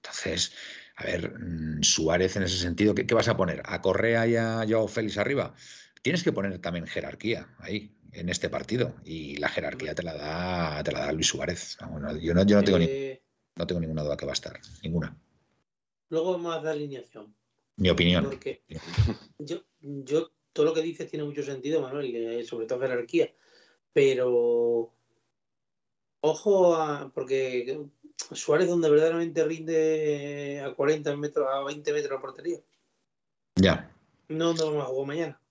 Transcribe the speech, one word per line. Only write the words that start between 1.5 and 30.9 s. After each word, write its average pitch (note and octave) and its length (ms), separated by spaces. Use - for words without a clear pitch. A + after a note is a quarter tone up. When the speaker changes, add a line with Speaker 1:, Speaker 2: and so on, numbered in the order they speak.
Speaker 1:
Suárez F2 540
en G2 60
ese F2+ 160
sentido, F2+ 360
¿qué, G2+ 120
qué A2+ 80
vas A2 140
a G2 80
poner? E2 280
¿A E2 160
Correa A2+ 460
y A#2 100
a A2+ 320
Joao A2 200
Félix G#2 300
arriba? A#2 360
Tienes E3+ 220
que E3 80
poner G2 260
también E2+ 280
jerarquía F#2+ 640
ahí, G2 380
en F2 160
este - 220
partido. - 440
Y D2+ 320
la C#2+ 120
jerarquía D2+ 460
te - 80
la E2 120
da, D#2+ 680
te D#2 80
la C#2 140
da C#2+ 60
Luis D#2 160
Suárez. D2+ 520
Vamos, D#2 220
no, D2+ 160
yo E2 160
no, F2+ 100
yo G3+ 120
no G3+ 80
tengo F#3+ 160
ni E3+ 60
Speaker 2:
Eh, C3+ 360
Speaker 1:
no E2+ 100
tengo F2 140
ninguna D#2 220
duda D2 160
que D2 80
va C2+ 60
a - 20
estar, - 260
ninguna. D#2+ 340
Speaker 2:
Luego E3 220
vamos E3+ 220
a D#3 40
hacer D3+ 140
alineación. B2+ 640
Speaker 1:
Mi F2+ 100
opinión. F2 380
Speaker 2:
Porque - 360
yo, E3 240
yo, C#3+ 500
todo D3+ 140
lo D#3 80
que D#3+ 80
dices D#3+ 280
tiene D3+ 140
mucho C#3+ 180
sentido, C#3 380
Manuel, C#3 260
y A#2 380
sobre A2+ 220
todo B2 140
jerarquía. C3 500
Pero A#2+ 1000
ojo F3 560
a, D3 380
porque C3 680
Suárez E3+ 360
donde E3+ 220
verdaderamente D#3+ 540
rinde D3+ 1160
a C#3 120
cuarenta D3 420